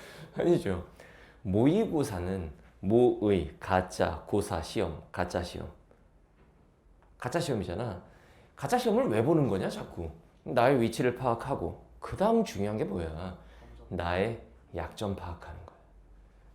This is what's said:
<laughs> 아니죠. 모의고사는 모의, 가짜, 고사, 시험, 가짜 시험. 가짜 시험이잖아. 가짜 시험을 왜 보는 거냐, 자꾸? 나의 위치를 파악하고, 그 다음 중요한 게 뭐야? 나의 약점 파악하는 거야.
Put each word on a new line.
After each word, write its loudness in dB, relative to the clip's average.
<laughs> -18
아니죠. 2
모의고사는 0
모의, 4
가짜, 0
고사, -2
시험, -4
가짜 -2
시험. -10
가짜 -2
시험이잖아. -2
가짜 -2
시험을 2
왜 4
보는 6
거냐, 0
자꾸? -10
나의 4
위치를 2
파악하고, -4
그 -10
다음 4
중요한 -4
게 -2
뭐야? -6
나의 -2
약점 -6
파악하는 -12
거야. -20